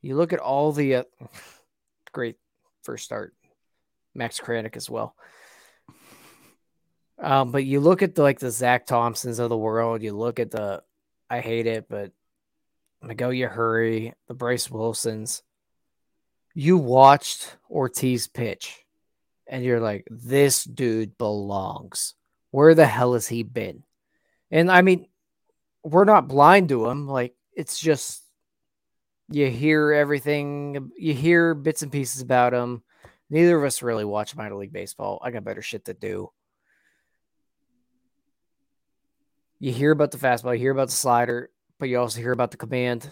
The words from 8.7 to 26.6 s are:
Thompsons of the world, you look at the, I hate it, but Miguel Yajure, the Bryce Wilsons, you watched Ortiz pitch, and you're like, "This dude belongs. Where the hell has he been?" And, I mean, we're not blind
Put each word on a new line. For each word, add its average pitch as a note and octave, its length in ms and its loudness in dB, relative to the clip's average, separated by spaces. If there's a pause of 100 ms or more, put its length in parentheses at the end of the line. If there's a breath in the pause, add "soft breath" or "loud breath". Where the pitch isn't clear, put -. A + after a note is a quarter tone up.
Thompsons A#2 520 -2
of A#2+ 100 -2
the A#2 80 -2
world, A2 460 -2
you G#2+ 100 -8
look A#2 260 -6
at A#2 120 -4
the, G#2 320 -8 (460)
I B2 120 -6
hate A#2 260 -4
it, A2+ 220 -4
but G2+ 240 -12 (920)
Miguel A#2+ 280 -6
Yajure, A2+ 840 -2 (160)
the A#2+ 60 -14
Bryce B2 360 -4
Wilsons, A2 720 -6 (1120)
you E3 240 4
watched C3+ 760 4 (140)
Ortiz B2+ 580 -2
pitch, - 560 -10 (640)
and C3 180 -8
you're A#2+ 160 2
like, G#2+ 300 -4
"This C3 540 0
dude A2+ 540 -4
belongs. G2+ 960 -6 (360)
Where D3+ 240 8
the D#3 120 10
hell B2 280 0
has A2+ 140 -4
he A#2 160 -6
been?" G#2+ 400 -10 (680)
And, E3+ 200 2
I F3+ 120 8
mean, F#3 240 2 (800)
we're E3 200 6
not F#3+ 240 6
blind D3+ 420 6